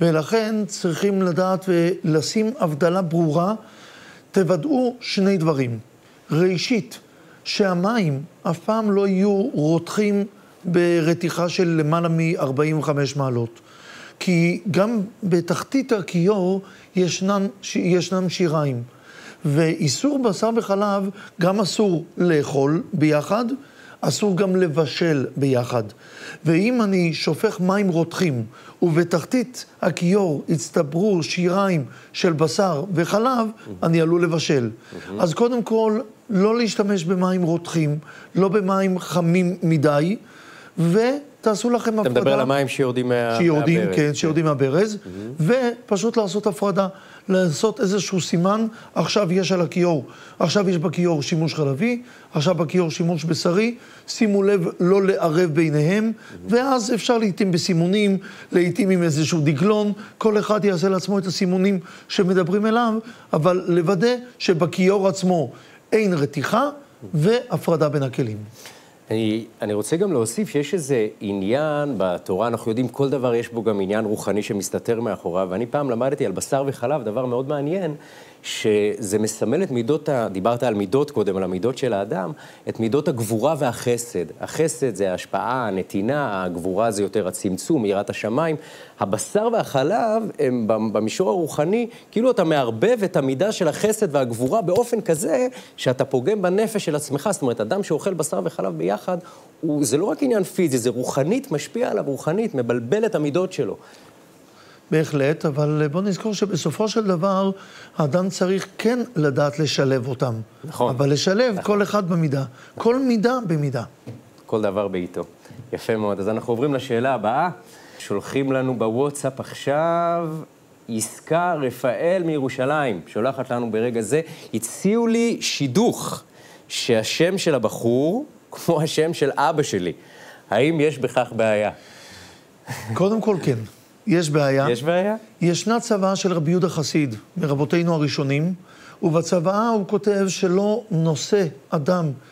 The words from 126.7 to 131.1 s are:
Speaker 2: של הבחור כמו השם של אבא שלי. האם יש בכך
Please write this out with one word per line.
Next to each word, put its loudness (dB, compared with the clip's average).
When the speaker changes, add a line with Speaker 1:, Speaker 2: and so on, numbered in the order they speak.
Speaker 2:
של 2
הבחור 0
כמו 0
השם 0
של 0
אבא 2
שלי. -2
האם 2
יש 0
בכך -2